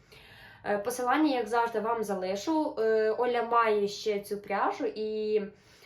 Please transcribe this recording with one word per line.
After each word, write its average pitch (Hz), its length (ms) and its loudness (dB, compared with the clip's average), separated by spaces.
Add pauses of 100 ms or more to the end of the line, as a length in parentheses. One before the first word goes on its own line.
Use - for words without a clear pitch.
(640)
Е, 208 120 0
посилання, 247 580 2
як 240 120 0
завжди, 226 320 0
вам 226 240 0
залишу. 202 760 -2
Е, 220 300 4
Оля 240 340 0
має 220 440 2
ще 202 320 -2
цю 202 180 -8
пряжу, 226 480 -2
і, 214 560 -2 (440)